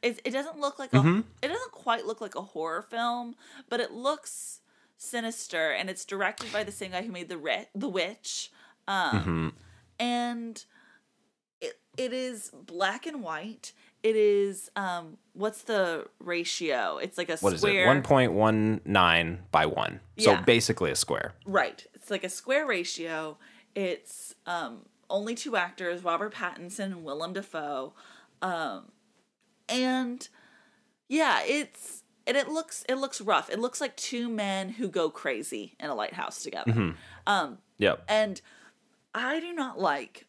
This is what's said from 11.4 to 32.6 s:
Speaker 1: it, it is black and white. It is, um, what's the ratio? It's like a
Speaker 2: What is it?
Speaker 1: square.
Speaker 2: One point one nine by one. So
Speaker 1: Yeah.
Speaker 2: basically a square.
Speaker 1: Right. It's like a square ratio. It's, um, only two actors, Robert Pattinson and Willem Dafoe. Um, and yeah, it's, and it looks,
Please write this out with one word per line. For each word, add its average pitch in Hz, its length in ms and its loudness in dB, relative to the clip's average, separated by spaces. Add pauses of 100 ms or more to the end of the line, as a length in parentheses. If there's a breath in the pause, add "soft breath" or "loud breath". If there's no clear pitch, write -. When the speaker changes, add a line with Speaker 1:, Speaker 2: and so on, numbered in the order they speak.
Speaker 1:
it, - 200 -10 (180)
it 247 160 -2
is 254 400 -6
black 190 520 -2
and 302 160 -8
white. 175 520 -10 (280 soft breath)
It 220 140 4
is, 202 600 4
um, 175 400 -4 (160)
what's 214 300 -4
the 185 440 2 (120)
ratio? 160 800 0
It's - 180 -6
like 180 120 -4
a 160 80 0
Speaker 2:
What 190 160 2
is 165 100 0
it? 208 40 4
Speaker 1:
square. 190 200 6
Speaker 2:
One 143 140 6
point 127 300 6
one 107 540 4
nine 87 540 6 (120)
by 78 140 6
one. 50 340 -2 (200)
So 214 120 8
Speaker 1:
Yeah. 95 100 6
Speaker 2:
basically 110 500 4
a - 40 -2
square. - 380 -2 (120)
Speaker 1:
Right. 190 480 0
It's - 160 -16
like 202 140 -2
a 185 60 -6
square 277 360 0
ratio. 165 720 -4 (380 soft breath)
It's, - 600 -6 (100)
um, 156 400 -6 (240)
only 208 240 -2
two 233 220 -4
actors, 180 480 -2
Robert 175 320 0
Pattinson 180 500 -8
and 180 180 -8
Willem 156 300 -6
Dafoe. 147 600 -6 (480 soft breath)
Um, 165 500 -4 (760)
and 254 580 0 (800 soft breath)
yeah, 262 360 4
it's, - 600 -4 (240)
and 233 100 2
it 277 120 2
looks, 320 400 -4